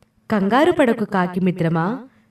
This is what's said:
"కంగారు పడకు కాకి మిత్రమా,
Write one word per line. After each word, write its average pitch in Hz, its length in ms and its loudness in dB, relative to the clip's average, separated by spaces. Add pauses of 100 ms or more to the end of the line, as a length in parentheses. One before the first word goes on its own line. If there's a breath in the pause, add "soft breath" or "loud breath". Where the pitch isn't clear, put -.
(320)
"కంగారు 226 400 2
పడకు 226 340 0
కాకి 180 340 -2
మిత్రమా, 175 680 -2 (240 soft breath)